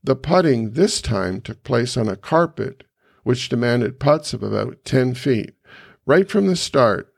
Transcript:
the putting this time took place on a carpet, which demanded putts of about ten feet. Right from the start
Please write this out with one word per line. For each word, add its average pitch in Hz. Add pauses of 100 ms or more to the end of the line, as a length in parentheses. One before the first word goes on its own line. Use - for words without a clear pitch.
the 131
putting 139
this 165
time 95
took -
place 123
on 110
a 95
carpet, 160 (380)
which 127
demanded 120
putts 147
of 107
about 104
ten 127
feet. 123 (540)
Right 175
from 196
the 180
start 110